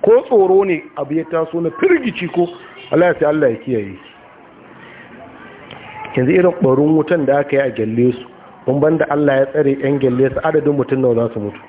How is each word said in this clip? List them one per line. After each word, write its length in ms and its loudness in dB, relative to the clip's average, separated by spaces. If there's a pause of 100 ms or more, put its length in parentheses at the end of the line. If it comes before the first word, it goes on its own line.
Ko 260 4
tsoro 360 4
ne 180 -2 (140)
abu 180 -6
ya 160 -2
taso 300 -4
na 100 -2 (100)
firgici 520 0
ko, 140 0 (460)
Allah 140 4
ya 120 2
sai 100 0
Allah 220 2
ya 60 -4
kiyaye. 400 -6 (2250)
Yanzu 160 2
irin 200 4 (100)
ɓarin 340 2
wutan 300 0
da 120 2
aka 180 -2
yi 60 2
a 80 -2
Gyalle 420 0
su, 140 -10 (400)
in 140 0
banda 300 2
Allah 260 2
ya 100 2
tsare 300 0
ƴan 240 -2
Gyalle 320 2
su, 120 -4
adadin 320 0
mutum 240 -2
nawa 140 2 (140)
za 60 -8
su 60 -6
mutu? 280 -10